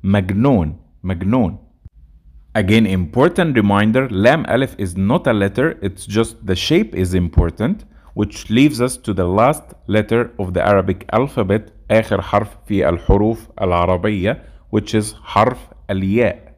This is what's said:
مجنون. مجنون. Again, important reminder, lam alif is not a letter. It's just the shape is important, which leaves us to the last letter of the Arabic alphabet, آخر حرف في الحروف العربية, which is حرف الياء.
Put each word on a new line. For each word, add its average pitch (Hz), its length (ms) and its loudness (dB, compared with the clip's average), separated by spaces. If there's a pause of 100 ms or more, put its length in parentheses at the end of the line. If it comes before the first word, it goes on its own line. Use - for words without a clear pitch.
مجنون. 98 720 0 (280)
مجنون. 95 540 -2 (960)
Again, 107 320 2
important 120 680 0
reminder, 110 560 2
lam 113 380 2
alif 127 300 0
is 92 180 -6
not 110 300 0
a 127 60 2
letter. 107 500 0
It's 95 240 -8
just 113 380 -2
the 95 120 -2
shape 180 380 0
is 90 200 -2
important, 90 720 0 (300)
which - 360 -6
leaves 131 300 2
us 127 160 0
to - 160 -8
the 92 140 0
last 110 380 2 (220)
letter 117 520 0
of 92 160 -6
the 90 120 0
Arabic 95 460 0
alphabet, 110 600 -2 (180)
آخر 110 300 2
حرف 104 360 -2 (100)
في 92 220 0
الحروف 101 600 0 (120)
العربية, 92 840 -2 (280)
which 107 240 -2
is 107 280 -2
حرف 117 360 0 (320)
الياء. 98 680 -2